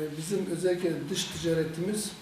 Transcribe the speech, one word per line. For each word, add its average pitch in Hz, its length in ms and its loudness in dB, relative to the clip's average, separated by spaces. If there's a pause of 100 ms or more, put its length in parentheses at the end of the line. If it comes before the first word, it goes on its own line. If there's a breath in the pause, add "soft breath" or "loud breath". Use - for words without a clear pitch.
(180)
bizim 185 340 0
özellikle 175 580 2
dış 185 140 0
ticaretimiz 165 880 0 (100)